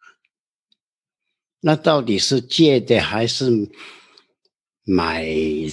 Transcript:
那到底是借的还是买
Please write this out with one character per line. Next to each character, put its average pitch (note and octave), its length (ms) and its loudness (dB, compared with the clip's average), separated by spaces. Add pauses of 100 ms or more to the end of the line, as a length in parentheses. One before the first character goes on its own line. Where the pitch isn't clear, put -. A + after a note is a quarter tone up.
(1600)
那 D#3 160 0
到 D3+ 260 2
底 A2+ 200 -2
是 C3+ 200 0
借 C#3 380 4
的 A#2 220 2
还 A2 260 -2
是 B2 240 -2 (1300)
买 E2 420 0 (460)